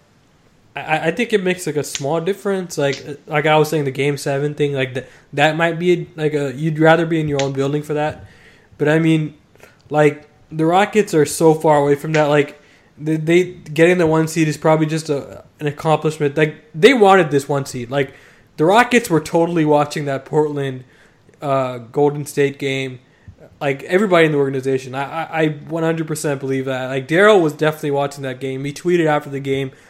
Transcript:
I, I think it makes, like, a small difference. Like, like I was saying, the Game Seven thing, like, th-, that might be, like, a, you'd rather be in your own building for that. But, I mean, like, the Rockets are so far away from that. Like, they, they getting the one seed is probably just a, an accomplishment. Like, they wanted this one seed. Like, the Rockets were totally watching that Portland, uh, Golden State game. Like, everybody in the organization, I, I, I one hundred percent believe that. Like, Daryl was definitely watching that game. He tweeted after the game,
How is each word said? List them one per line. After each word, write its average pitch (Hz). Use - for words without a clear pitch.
I, 156
I -
think 180
it 202
makes, 180
like, 151
a 139
small 143
difference. 190
Like, 139
like 151
I 156
was 151
saying, 156
the 139
Game 139
Seven 147
thing, 143
like, 131
th-, 127
that 151
might 170
be, 175
like, 151
a, 143
you'd 156
rather 160
be 165
in 156
your 143
own 139
building 139
for 151
that. 151
But, 147
I 160
mean, 160
like, 147
the 156
Rockets 202
are 147
so 160
far 156
away 143
from 160
that. 151
Like, 143
they, 156
they 165
getting 165
the 165
one 160
seed 160
is 147
probably 156
just 156
a, 107
an 151
accomplishment. 151
Like, 156
they 208
wanted 196
this 139
one 139
seed. 120
Like, 139
the 151
Rockets 233
were 156
totally 170
watching 147
that 135
Portland, 143
uh, 135
Golden 143
State 139
game. 135
Like, 143
everybody 180
in 156
the 143
organization, 135
I, 139
I, 160
I 156
one 151
hundred 165
percent 151
believe 135
that. 131
Like, 131
Daryl 190
was 151
definitely 151
watching 139
that 127
game. 135
He 143
tweeted 175
after 147
the 139
game, 135